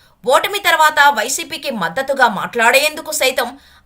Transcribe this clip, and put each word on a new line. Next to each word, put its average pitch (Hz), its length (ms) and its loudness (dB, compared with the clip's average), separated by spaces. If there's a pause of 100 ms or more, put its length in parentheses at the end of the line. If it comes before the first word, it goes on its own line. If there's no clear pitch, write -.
(240)
ఓటమి 349 340 0
తర్వాత 311 420 2 (140)
వైసీపీకి 277 560 -6
మద్దతుగా 240 580 0
మాట్లాడేందుకు 247 840 -2
సైతం 262 360 -2 (380)